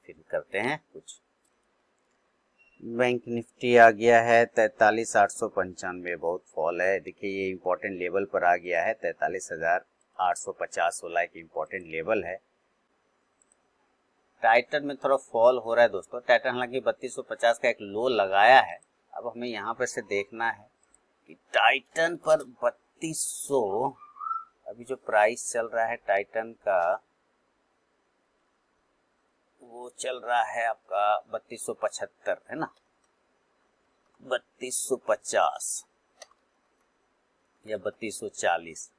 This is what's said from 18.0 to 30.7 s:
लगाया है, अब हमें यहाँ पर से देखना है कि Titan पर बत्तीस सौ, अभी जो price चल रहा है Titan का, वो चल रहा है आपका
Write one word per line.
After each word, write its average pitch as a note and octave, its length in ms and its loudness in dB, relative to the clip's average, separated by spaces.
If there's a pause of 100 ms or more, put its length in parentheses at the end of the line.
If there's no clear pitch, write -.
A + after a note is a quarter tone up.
लगाया G#2+ 520 6
है, F2 180 -8 (340)
अब A2 140 -10
हमें A#2 200 -10
यहाँ A2 260 -8
पर B2 140 -4
से - 160 -8
देखना A2+ 460 -4
है G#2 200 -12 (540)
कि D#2+ 100 -20 (200)
Titan C3 640 2
पर D#3 260 2 (200)
बत्तीस - 560 -6
सौ, A#2+ 680 -2 (800)
अभी A2+ 160 -16
जो B2 140 -8
price G#2+ 540 0
चल A#2 160 -4
रहा A2+ 180 -2
है A#2 120 -4
Titan G#2+ 640 -4
का, F#2+ 220 0 (2750)
वो B2 360 -18
चल B2+ 220 -8
रहा A#2 260 2
है A#2 220 -4
आपका G#2 360 -2 (300)